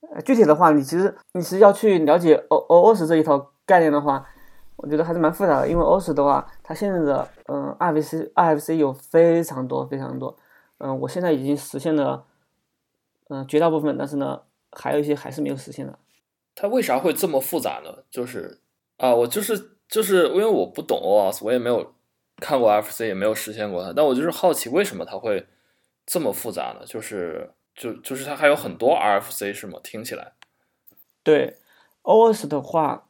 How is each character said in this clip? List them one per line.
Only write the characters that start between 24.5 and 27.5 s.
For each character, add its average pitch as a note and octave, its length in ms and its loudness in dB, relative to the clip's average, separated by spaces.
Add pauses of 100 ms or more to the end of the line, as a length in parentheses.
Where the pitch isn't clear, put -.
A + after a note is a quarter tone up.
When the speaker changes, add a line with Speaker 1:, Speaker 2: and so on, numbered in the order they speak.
Speaker 2:
奇 - 140 -8
为 E3+ 160 0
什 G#2 120 -10
么 E2 80 -10
它 G2 140 -14
会 G#2 300 -4 (580)
这 F3+ 140 -4
么 A#2 120 -2
复 G#2+ 200 -8
杂 B1+ 260 -8
呢？ - 80 -20
就 A2+ 140 -12
是， F2 500 -10 (240)